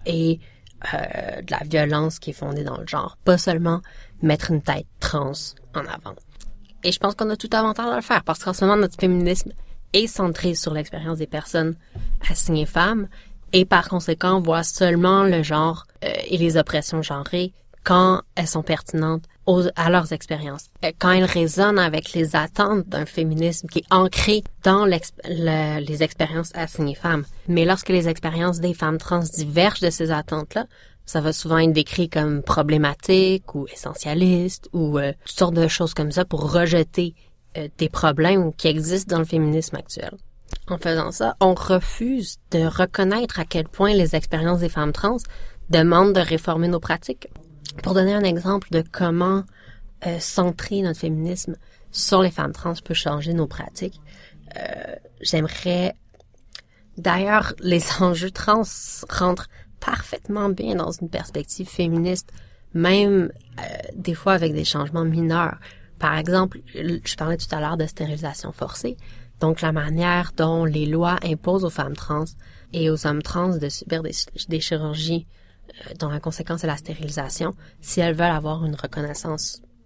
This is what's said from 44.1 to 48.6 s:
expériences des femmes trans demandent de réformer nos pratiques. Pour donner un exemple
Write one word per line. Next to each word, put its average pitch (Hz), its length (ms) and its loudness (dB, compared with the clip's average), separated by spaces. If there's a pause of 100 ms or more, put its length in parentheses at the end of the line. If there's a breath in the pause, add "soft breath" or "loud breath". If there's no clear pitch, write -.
expériences 165 420 0
des 170 100 0
femmes 151 240 -2
trans 226 260 0 (520 loud breath)
demandent 170 440 6
de 185 60 6
réformer 165 460 0
nos 175 140 0
pratiques. - 480 -6 (540)
Pour 180 100 -2
donner 190 220 4
un 208 100 2
exemple 185 460 0